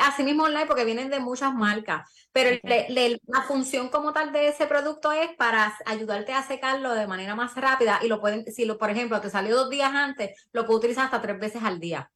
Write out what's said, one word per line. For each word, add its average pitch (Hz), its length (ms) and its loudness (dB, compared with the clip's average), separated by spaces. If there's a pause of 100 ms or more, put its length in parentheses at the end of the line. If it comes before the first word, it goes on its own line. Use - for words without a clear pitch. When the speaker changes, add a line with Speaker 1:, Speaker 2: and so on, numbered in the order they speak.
Speaker 1:
así 277 220 2
mismo 294 200 2
online 311 220 2
porque 269 180 2
vienen 233 260 -2
de 277 120 -2
muchas 254 320 -2
marcas. 208 560 0 (240)
Pero 247 160 6
el, 247 80 4
Speaker 2:
Ok. - 120 -10
Speaker 1:
le, 240 200 2
le, 240 380 2
la 262 160 0
función 262 440 -2
como 302 240 0
tal 302 220 -2
de 294 160 4
ese 294 180 0
producto 302 460 0
es 330 240 0
para 220 360 2 (120)
ayudarte 214 480 -4
a 269 100 0
secarlo 262 520 -2
de 214 120 -2
manera 190 280 -6
más 240 200 -6
rápida. 247 480 2
Y 226 60 2
lo 208 100 0
pueden, 214 320 -2
si 240 140 -2
lo, 214 120 -4
por 220 120 -2
ejemplo, 220 320 -2
te 202 80 -8
salió 202 260 0
dos 254 140 2
días 277 240 0
antes, 277 580 -4
lo 233 140 -2
puedes 226 140 4
utilizar 240 260 0
hasta 254 160 -2
tres 202 180 -6
veces 214 240 -6
al 185 160 -2
día. 160 360 -8